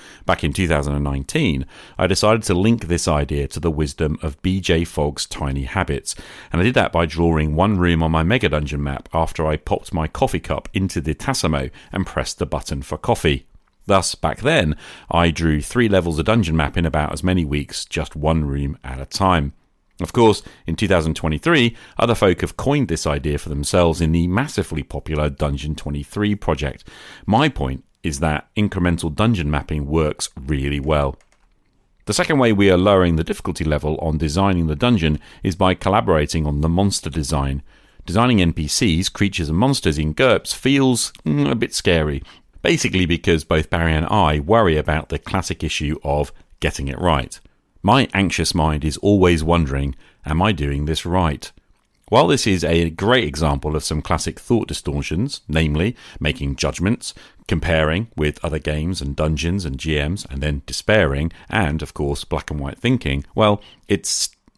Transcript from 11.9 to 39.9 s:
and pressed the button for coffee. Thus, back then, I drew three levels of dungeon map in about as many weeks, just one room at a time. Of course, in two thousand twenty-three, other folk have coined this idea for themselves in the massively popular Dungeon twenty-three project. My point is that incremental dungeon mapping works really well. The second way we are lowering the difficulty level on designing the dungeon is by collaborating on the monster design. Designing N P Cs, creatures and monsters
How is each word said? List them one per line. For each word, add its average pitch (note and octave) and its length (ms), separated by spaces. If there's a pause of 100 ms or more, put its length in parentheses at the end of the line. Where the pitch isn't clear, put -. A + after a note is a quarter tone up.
and F#2 140
pressed - 320
the E2+ 80
button D2 340
for D2+ 160
coffee. D#2 480 (400)
Thus, G2 300
back - 260
then, A2 360 (340)
I E2+ 200
drew D#2+ 300
three A#2 300
levels E2+ 280
of D#2 60
dungeon E2+ 320
map D2+ 220
in E2+ 80
about D2+ 260
as - 100
many F2+ 220
weeks, C#2+ 400
just - 320
one D#2 300
room C#2+ 360
at C2 160
a C2+ 60
time. E2+ 480 (480)
Of - 120
course, A2+ 300 (240)
in E2 80
two G2 140
thousand D#2+ 260
twenty-three, A#2+ 640 (220)
other A#2 180
folk F#2 240
have - 160
coined C#3 320
this D#2+ 180
idea D2 320
for - 100
themselves D#2+ 520
in D#2+ 100
the E2+ 160
massively F#2 560
popular D2+ 480
Dungeon D2 460
twenty-three F2 580
project. D2+ 540 (380)
My C#3 220
point C2+ 360 (180)
is D2+ 160
that D2+ 380
incremental F2 580
dungeon G#2+ 340
mapping D2 380
works D2+ 480
really C#2+ 460
well. C#2+ 360 (880)
The G#2 60
second E3 260
way A#2+ 140
we G2 180
are F2+ 60
lowering F#2 380
the D#2+ 80
difficulty F2+ 420
level D2+ 340
on D#2 200
designing E2+ 480
the D2+ 80
dungeon D#2+ 460 (240)
is F#2+ 100
by F#2 200
collaborating E2+ 720
on D2 160
the D#2 80
monster G2 400
design. C#2 540 (420)
Designing A2 360
N E2+ 120
P D#2 140
Cs, F2 420
creatures F#2 400
and D#2+ 100
monsters G#2+ 400